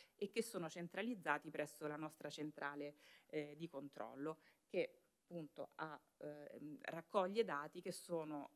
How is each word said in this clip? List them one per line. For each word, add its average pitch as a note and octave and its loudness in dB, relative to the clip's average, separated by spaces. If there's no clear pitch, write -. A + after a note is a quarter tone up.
e G3+ 0
che A3+ 4
sono F3+ -2
centralizzati F3 0
presso D3+ 0
la D3 0
nostra D#3 -4
centrale, D3 -2
eh, D3 0
di D#3+ -4
controllo, C#3 -4
che - 2
appunto D#3+ -6
ha, D#3 -4
ehm, D3 -8
raccoglie G3 4
dati D#3 0
che F3 -2
sono D#3 -2